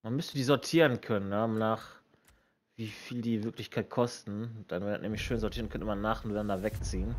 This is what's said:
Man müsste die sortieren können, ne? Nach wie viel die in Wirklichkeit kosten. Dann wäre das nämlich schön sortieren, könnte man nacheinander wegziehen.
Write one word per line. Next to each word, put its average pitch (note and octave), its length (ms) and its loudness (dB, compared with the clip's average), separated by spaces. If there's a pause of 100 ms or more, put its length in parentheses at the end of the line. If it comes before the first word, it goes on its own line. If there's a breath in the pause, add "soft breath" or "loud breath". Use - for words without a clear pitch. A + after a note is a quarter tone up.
Man A2+ 120 -2
müsste D#3 180 -4
die C3+ 100 0
sortieren C#3+ 580 6
können, G2 260 0
ne? G#2 200 2
Nach A2 360 2 (920 soft breath)
wie A2 120 -6
viel A#2+ 340 -8
die A#2 140 2
in G#2+ 80 0
Wirklichkeit A2 460 -4
kosten. A2+ 800 -2
Dann F2+ 140 -2
wäre G#2 100 0
das - 80 -2
nämlich G#2+ 220 -2
schön A#2 160 0
sortieren, G#2+ 280 -2
könnte G#2 180 -6
man G#2 140 -2
nacheinander G#2 640 0
wegziehen. G#2+ 560 -2